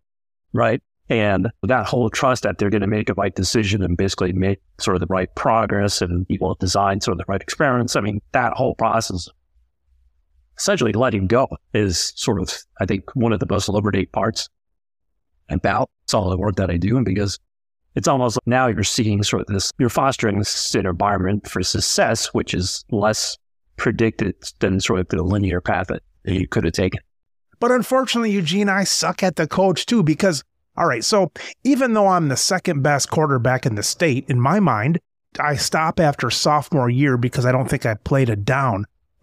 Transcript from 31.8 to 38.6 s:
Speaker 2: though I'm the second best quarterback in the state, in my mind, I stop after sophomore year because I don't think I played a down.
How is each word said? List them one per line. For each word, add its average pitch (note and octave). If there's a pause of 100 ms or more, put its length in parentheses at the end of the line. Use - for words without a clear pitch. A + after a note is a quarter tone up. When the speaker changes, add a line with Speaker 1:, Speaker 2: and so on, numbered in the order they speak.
Speaker 2:
though G#3
I'm F3
the C3
second F3
best D3
quarterback C3
in A#2+
the G2+
state, C#3
in B2+
my D3
mind, E3+ (400)
I D3
stop D#3+
after C#3+
sophomore D3
year C3
because B2
I C3
don't B2+
think -
I A2+
played C3+
a G#2+
down. G#2+ (380)